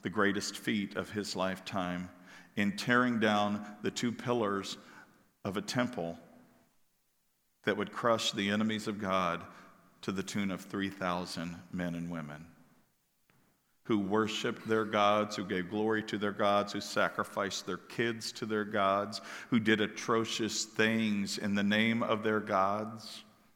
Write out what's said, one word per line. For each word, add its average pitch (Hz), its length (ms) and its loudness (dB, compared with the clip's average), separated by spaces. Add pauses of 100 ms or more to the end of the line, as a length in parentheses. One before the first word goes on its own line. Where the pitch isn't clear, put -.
the 98 80 -4
greatest 101 480 2
feat 104 380 -2
of 92 140 -4
his 104 240 -4
lifetime 92 720 -2 (460)
in 101 220 2
tearing 123 420 4
down 104 460 4 (180)
the - 80 0
two 120 220 -2
pillars 104 680 -2 (680)
of 98 120 -2
a 101 60 -2
temple 87 560 -4 (1500)
that 98 120 2
would 101 160 -4
crush 113 400 2
the 101 160 0
enemies 107 400 2
of 101 100 -4
God 92 460 0 (560)
to - 100 -4
the 98 120 -2
tune 101 280 -2
of 87 120 -6
three 98 260 -4
thousand 90 680 -4 (160)
men 87 240 -4
and 85 160 -6
women 78 360 -10 (1400)
who 110 140 2
worshiped 107 680 0
their 110 160 2
gods, 104 500 2
who 101 100 -4
gave 92 240 -2
glory 107 320 0
to 107 160 -6
their 101 160 -2
gods, 101 400 2
who 101 80 -4
sacrificed 98 880 -2
their 90 100 -4
kids 113 540 -2
to - 160 -8
their 107 180 0
gods, 101 560 0 (280)
who 123 100 4
did 107 220 6
atrocious 110 840 0
things 110 760 2
in 101 180 0
the 101 60 4
name 110 400 4
of 107 200 0
their 107 160 2
gods. 107 840 0 (320)